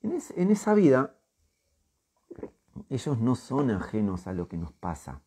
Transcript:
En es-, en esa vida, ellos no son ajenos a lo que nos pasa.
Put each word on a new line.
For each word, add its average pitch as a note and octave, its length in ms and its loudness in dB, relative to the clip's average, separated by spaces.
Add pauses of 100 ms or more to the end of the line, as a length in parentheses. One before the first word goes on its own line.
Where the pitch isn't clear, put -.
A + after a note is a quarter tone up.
En G#3+ 100 -4
es-, E4+ 240 -8
en F3+ 160 2
esa G#3+ 220 2
vida, C#3+ 420 6 (1700)
ellos C3+ 300 -2
no A#2+ 160 2
son C3 360 -2
ajenos F#2+ 560 -2
a F#2+ 60 -6
lo E2+ 140 -4
que E2 100 -10
nos E2 160 -8
pasa. C#2 540 -10